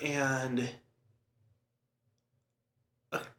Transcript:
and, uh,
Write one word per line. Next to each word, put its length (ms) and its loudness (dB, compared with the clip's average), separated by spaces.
and, 680 2
uh, 80 -4